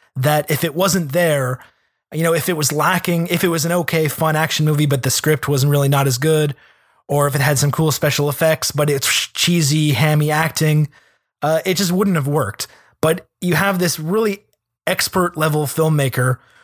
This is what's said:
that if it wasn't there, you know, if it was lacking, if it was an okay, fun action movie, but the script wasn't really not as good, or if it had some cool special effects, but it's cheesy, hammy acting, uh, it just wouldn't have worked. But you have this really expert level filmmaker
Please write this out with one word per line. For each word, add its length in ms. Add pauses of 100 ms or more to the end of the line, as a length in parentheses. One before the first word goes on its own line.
(160)
that 340
if 140
it 100
wasn't 380
there, 480 (520)
you 120
know, 100
if 140
it 80
was 160
lacking, 560
if 160
it 40
was 160
an 80
okay, 360
fun 260
action 320
movie, 200
but 180
the 60
script 380
wasn't 220
really 180
not 200
as 100
good, 380 (520)
or 200
if 80
it 40
had 180
some 120
cool 220
special 360
effects, 440
but 180
it's 380
cheesy, 640
hammy 400
acting, 560 (520)
uh, 240
it 100
just 180
wouldn't 240
have 100
worked. 400 (340)
But 280 (120)
you 140
have 240
this 220
really 400 (480)
expert 480
level 300
filmmaker 720 (240)